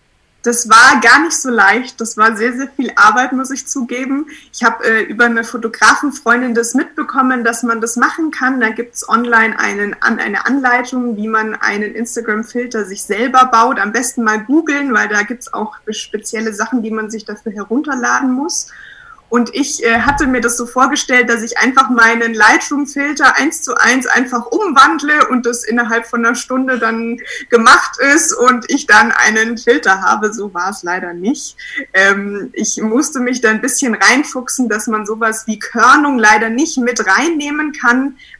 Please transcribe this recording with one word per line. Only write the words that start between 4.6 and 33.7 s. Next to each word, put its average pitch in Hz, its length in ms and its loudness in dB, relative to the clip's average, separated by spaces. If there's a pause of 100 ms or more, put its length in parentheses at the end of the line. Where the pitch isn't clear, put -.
hab, - 220 0
äh, 220 200 2
über 226 200 0
eine 233 220 2
Fotografenfreundin 240 1080 0
das 226 200 0
mitbekommen, 254 720 0
dass 226 180 -2
man 233 160 -2
das 233 160 -4
machen 302 360 -2
kann. 254 280 -2
Da 220 120 2
gibt's - 360 -10
online 226 500 2
einen, 202 440 -4
an-, 226 180 0
eine - 260 -4
Anleitung, 254 680 0
wie 214 140 -6
man 220 260 -2
einen - 400 -4
Instagram-Filter 226 880 -4
sich 190 200 -10
selber 254 500 2
baut. 226 260 2
Am 214 140 -4
besten 247 300 -2
mal 214 200 -2
googeln, 285 500 0
weil 208 140 0
da 208 140 -2
gibt's 233 320 -8
auch 208 240 -6 (140)
spezielle 220 600 -8
Sachen, 226 300 -4
die 220 80 -6
man 214 180 -6
sich 220 140 -10
dafür 214 300 -10
herunterladen 254 800 -2
muss. 294 340 -4 (640)
Und 233 260 0
ich, - 280 -4
äh, 233 180 2
hatte 277 260 0
mir 254 140 0
das 233 160 -2
so 240 100 -6
vorgestellt, 254 600 0
dass 226 140 0
ich 233 160 -8
einfach 254 320 2
meinen 233 460 2
Lightroom-Filter 277 1000 2
eins 277 280 -2
zu - 120 -6
eins 254 300 2
einfach 247 400 -2
umwandle 302 840 4
und 240 180 0
das 240 160 -4
innerhalb 226 420 -2
von 233 180 -2
einer 247 120 2
Stunde 254 420 -2
dann 226 420 -4 (300)
gemacht 233 480 4 (160)
ist - 180 2
und 247 380 0
ich 277 160 -2
dann 220 260 6
einen 220 460 0
Filter 208 440 2
habe. 208 300 0
So 208 220 -8
war's 185 300 -6
leider 175 300 -6
nicht. 190 420 -4 (380)
Ähm, 202 600 0
ich - 260 -4
musste 240 420 0
mich 247 200 -2
da 220 80 4
ein 214 120 0
bisschen 254 340 -2